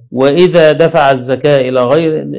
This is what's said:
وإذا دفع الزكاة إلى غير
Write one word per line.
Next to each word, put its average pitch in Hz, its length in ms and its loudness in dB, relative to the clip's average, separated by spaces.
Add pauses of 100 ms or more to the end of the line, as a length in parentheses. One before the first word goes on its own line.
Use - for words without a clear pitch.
(120)
وإذا 156 600 2
دفع 151 400 2
الزكاة 131 580 -2
إلى 127 160 0
غير 156 400 -2 (140)